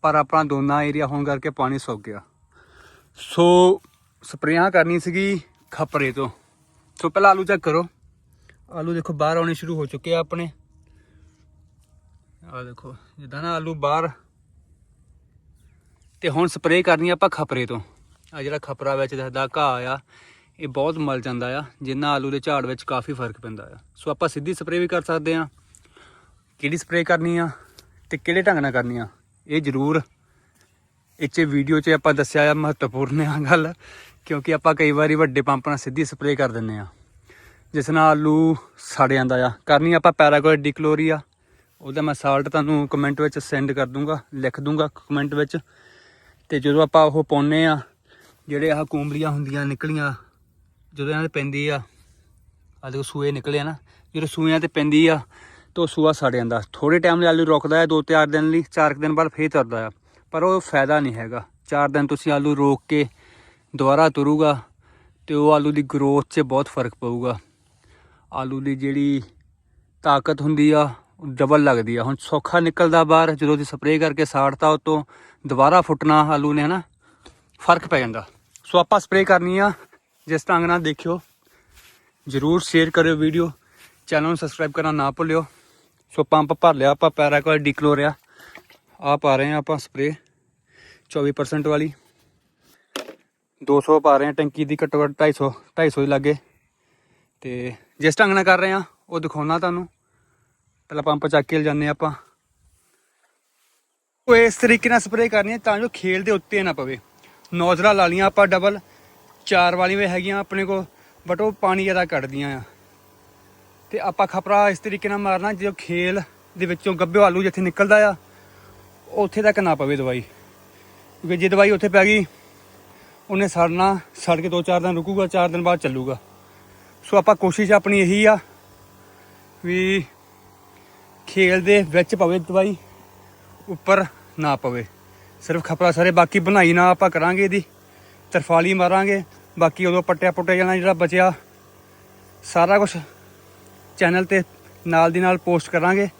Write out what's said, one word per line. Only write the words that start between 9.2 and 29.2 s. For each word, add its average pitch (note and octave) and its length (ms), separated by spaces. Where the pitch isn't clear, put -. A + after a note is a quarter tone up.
ਆਉਣੇ E3+ 160
ਸ਼ੁਰੂ E3 220
ਹੋ D3+ 100
ਚੁੱਕੇ C#3+ 280
ਆ E3 60
ਆਪਣੇ। E3+ 300
ਆਹ B2+ 180
ਦੇਖੋ, B2 320
ਜਿੱਦਾਂ C#3 240
ਨਾ E3+ 120
ਆਲੂ D#3+ 180
ਬਾਹਰ। D#3 360
ਤੇ E3+ 80
ਹੁਣ D#3+ 180
ਸਪਰੇਅ F3 360
ਕਰਨੀ E3+ 260
ਆਪਾਂ F3 200
ਖਪਰੇ B2+ 360
ਤੋਂ। A#2 140
ਆਹ D3+ 100
ਜਿਹੜਾ C#3+ 160
ਖਪਰਾ C3+ 360
ਵਿੱਚ C3+ 200
ਦਿਖਦਾ C3 320
ਘਾਹ B2+ 300
ਆ, C3+ 100
ਇਹ D#3 80
ਬਹੁਤ C#3+ 300
ਮਲ C#3 240
ਜਾਂਦਾ B2 380
ਆ, D3+ 40
ਜਿੰਨਾ C#3+ 320
ਆਲੂ C#3 180
ਦੇ C#3 80
ਝਾੜ C#3+ 260
ਵਿੱਚ B2+ 180
ਕਾਫੀ C3 300
ਫਰਕ A#2+ 280
ਪੈਂਦਾ A2 220
ਆ। - 40
ਸੋ - 160
ਆਪਾਂ D#3+ 180
ਸਿੱਧੀ D3+ 240
ਸਪਰੇਅ E3+ 260
ਵੀ F3+ 80
ਕਰ F3 140
ਸਕਦੇ D#3+ 340
ਆ। D#3+ 120
ਕਿਹੜੀ D3 180
ਸਪਰੇਅ E3+ 260
ਕਰਨੀ E3+ 340
ਆ E3+ 120
ਤੇ D#3+ 80
ਕਿਹੜੇ F3 240
ਢੰਗ F#3 180
ਨਾਲ C#3 120
ਕਰਨੀ B2 260
ਆ, A2+ 100